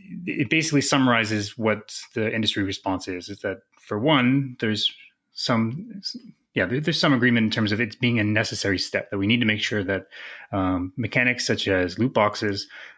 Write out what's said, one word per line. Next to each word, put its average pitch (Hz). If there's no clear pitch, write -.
it -
basically 156
summarizes 113
what 107
the 107
industry 110
response 95
is, 90
is 101
that 98
for -
one, 131
there's 107
some, 135
yeah, 92
there, 120
there's 160
some 151
agreement 120
in 107
terms 107
of 104
it 117
being 120
a 107
necessary 104
step, -
that 101
we 98
need 117
to 120
make 107
sure 104
that, 95
um, 92
mechanics 123
such 110
as 90
loot 120
boxes 104